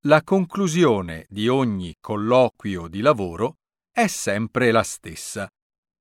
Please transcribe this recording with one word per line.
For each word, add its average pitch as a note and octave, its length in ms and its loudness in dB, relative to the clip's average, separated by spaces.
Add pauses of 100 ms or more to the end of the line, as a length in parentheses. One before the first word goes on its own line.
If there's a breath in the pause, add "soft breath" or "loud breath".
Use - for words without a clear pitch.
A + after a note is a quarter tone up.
la D3+ 140 6
conclusione D#3 1080 0
di G#2 180 -4
ogni G#2+ 540 0
colloquio G#2+ 880 0
di F2+ 100 -8
lavoro G#2+ 600 -2 (300)
è A3+ 180 0
sempre A2+ 640 0
la A2+ 120 4
stessa. - 640 -12 (540)